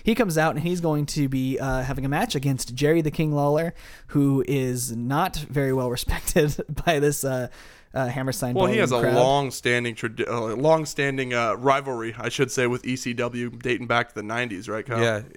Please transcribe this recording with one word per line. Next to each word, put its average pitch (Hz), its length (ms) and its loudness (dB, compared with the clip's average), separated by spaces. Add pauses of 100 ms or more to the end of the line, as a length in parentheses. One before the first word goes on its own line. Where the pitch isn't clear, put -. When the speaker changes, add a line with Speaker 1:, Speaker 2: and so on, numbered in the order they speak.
Speaker 1:
He 220 140 2
comes 190 200 2
out, 156 200 2
and 147 80 -4
he's 175 160 -2
going 151 260 0
to 143 220 -2
be, 131 320 -2
uh, 131 220 -2
having 135 220 -4
a 135 40 -2
match 170 260 -2
against 135 400 -2
Jerry 151 280 4
the 151 100 -2
King 156 240 0
Lawler, 147 360 2 (360)
who 139 400 2
is 127 480 -2
not 139 400 -2
very 143 360 -2
well 127 180 0
<laughs> 120 60 -2
respected - 600 0 (280)
by 165 140 4
this, 143 240 2
uh, 131 240 -2 (480)
uh, 131 120 0
Hammerstein 127 480 -2
Speaker 2:
Well, - 140 4
he 220 100 2
Speaker 1:
Ballroom - 20 4
Speaker 2:
has 143 120 2
a 120 80 2
Speaker 1:
crowd. 117 160 2
Speaker 2:
long-standing 123 800 2
tradi-, 113 320 -4
uh, 113 300 -2
long-standing, 139 800 2
uh, 117 220 2
rivalry, 127 600 2
I 117 140 -4
should 127 200 0
say, 127 160 2
with 120 200 -2
E 127 100 -2
C 123 160 -6
W 120 380 -4
dating 120 360 -4
back 117 220 0
to - 60 -20
the 107 80 -8
nineties, 110 440 -4
right, 104 200 -6
Kyle? 131 120 -2
Speaker 3:
Yeah, 113 220 2 (160)